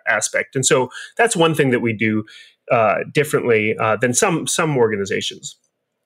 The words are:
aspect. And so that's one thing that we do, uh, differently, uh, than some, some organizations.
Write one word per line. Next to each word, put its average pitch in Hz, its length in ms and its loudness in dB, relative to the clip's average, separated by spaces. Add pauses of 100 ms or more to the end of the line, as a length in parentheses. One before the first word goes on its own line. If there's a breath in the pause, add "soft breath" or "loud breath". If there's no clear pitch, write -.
aspect. 110 480 -2
And 131 100 0
so 127 240 2 (260 loud breath)
that's 233 200 2
one 165 180 2
thing 135 160 2
that 120 100 2
we 117 120 -2
do, 107 320 -2 (480 loud breath)
uh, 104 280 2 (120)
differently, 123 640 0
uh, 107 200 0
than 123 180 0
some, 175 320 0
some 156 320 -2
organizations. 101 800 -2 (500)